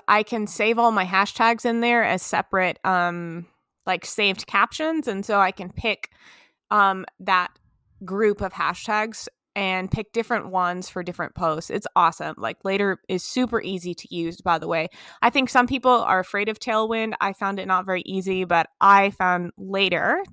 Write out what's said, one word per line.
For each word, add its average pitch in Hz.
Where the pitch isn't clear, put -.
I 214
can 214
save 220
all 233
my 202
hashtags 208
in 233
there 240
as 185
separate, -
um, 175
like, 185
saved 202
captions. 311
And 196
so 208
I 190
can 180
pick, -
um, 196
that 185
group 208
of 196
hashtags 214
and 185
pick -
different 220
ones 180
for 180
different 170
posts. 165
It's -
awesome. 165
Like, 117
Later 196
is 185
super 247
easy 180
to -
use, 170
by 170
the 165
way. 160
I 233
think 262
some 247
people 254
are 220
afraid 202
of 214
Tailwind. 220
I 196
found 196
it 190
not 185
very 185
easy, 185
but 170
I 196
found 180
Later 196